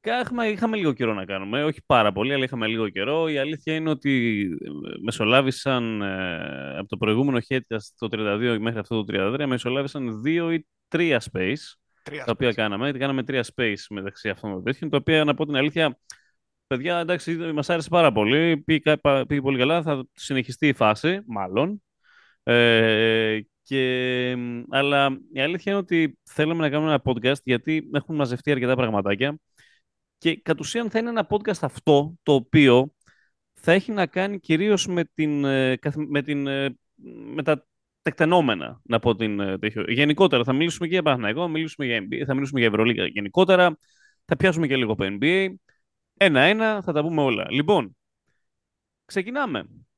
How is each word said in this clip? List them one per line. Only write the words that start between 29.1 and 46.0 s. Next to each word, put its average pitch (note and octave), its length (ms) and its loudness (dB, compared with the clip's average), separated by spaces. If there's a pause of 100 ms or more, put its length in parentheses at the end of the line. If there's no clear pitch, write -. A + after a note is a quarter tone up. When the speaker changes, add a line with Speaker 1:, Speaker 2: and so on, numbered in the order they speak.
Speaker 1:
Και D#3+ 220 0
κατ' - 200 -2
ουσίαν A3 300 -4
θα A3 80 -2
είναι A#3 100 -2
ένα A3+ 220 -2
podcast G#3 300 -2
αυτό, D3 600 2
το D3+ 100 4
οποίο C3+ 640 6 (600)
θα - 180 0
έχει G3 200 2
να G3 140 0
κάνει F#3+ 340 -4
κυρίως F#3+ 460 2
με F3 180 -2 (100)
την, D3 300 0
ε, C3 320 2
καθ-, C#3+ 200 -6 (120)
με C#3+ 140 0
την, C#3+ 240 -4
ε, C#3 300 -4 (580)
με D3+ 80 -6
τα D3 240 0 (360)
τεκτενόμενα, D3 840 0
να A2+ 140 0
πω A#2 180 2
την, G#2+ 240 -4
ε, F#2+ 180 -4
τέτοιο. G#2+ 300 -4
Γενικότερα, C#3+ 560 4
θα C3 80 -2
μιλήσουμε E3 340 -2
και D#3+ 60 -4
για F#3 100 0
Παναθηναϊκό, B2 380 0
θα F3 80 -4
μιλήσουμε D#3 380 -6
για A#2+ 160 0
N G#2 120 -8
B B2 80 -4
A, - 40 -4
θα C3+ 80 -2
μιλήσουμε C3+ 260 -2
για A#2 80 6
Ευρωλίγα G#2+ 380 2
γενικότερα, F3 720 2 (480)
θα - 120 -2
πιάσουμε E3 300 2
και C3+ 100 0
λίγο A2+ 160 0
από G2+ 140 -2
N G2+ 160 -4
B - 20 0
A. F#3 300 0 (640)